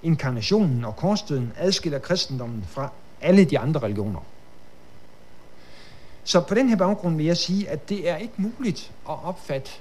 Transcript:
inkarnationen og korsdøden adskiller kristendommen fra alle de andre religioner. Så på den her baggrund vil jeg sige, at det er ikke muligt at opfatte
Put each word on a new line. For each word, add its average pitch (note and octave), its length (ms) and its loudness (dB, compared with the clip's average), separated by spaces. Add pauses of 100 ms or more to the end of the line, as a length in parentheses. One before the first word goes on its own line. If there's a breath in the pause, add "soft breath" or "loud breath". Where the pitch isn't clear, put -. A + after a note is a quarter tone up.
inkarnationen C3+ 800 4
og G#2+ 100 -6
korsdøden D3 600 0
adskiller E3+ 420 0
kristendommen B2 680 -2
fra C#3 200 -4 (320)
alle F#3 240 10
de - 140 2
andre D3 200 0
religioner. G#2 400 -2 (2000 loud breath)
Så - 180 6
på G3+ 140 -2
den C4 140 4
her A3+ 60 6
baggrund F#3 420 2
vil D3+ 80 2
jeg E3+ 120 4
sige, F#3+ 320 0
at D3+ 200 -6
det F#3 200 -2
er D#3+ 80 -2
ikke A3 200 -8
muligt A3 540 -4 (180)
at D#3 140 -4
opfatte D3 580 -6